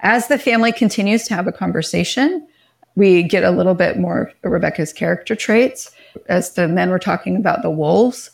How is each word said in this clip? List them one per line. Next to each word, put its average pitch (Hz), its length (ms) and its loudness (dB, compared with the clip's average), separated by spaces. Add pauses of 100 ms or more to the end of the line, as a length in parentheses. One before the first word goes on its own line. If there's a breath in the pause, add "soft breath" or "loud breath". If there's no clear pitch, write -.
As 220 280 0
the 285 100 2
family 226 340 0
continues 214 520 0
to 214 100 -6
have 180 120 -4
a 180 60 -4
conversation, 185 920 -2 (480 soft breath)
we 185 280 6
get 175 200 0
a 180 80 4
little 180 240 2
bit 175 240 0
more 170 340 -2 (120)
of 170 80 -2
Rebecca's 160 400 -2
character 175 420 -4
traits. 233 560 0 (380 loud breath)
As 180 260 -2
the 175 140 0
men 180 220 0
were 185 80 0
talking 180 380 -4
about 185 260 0
the 165 80 -2
wolves 170 640 0